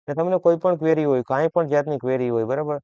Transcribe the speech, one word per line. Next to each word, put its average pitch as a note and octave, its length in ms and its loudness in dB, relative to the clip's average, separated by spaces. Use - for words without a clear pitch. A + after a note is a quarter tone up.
અને C#3+ 140 -8
તમને F3 240 0
કોઈ E3+ 180 4
પણ F3 200 0
ક્વેરી D#3 280 2
હોય, C3 180 2
કાંઈ C#3+ 260 0
પણ E3 180 0
જાતની C#3+ 320 0
ક્વેરી B2+ 300 -2
હોય, A#2 160 0
બરાબર? D3 400 -4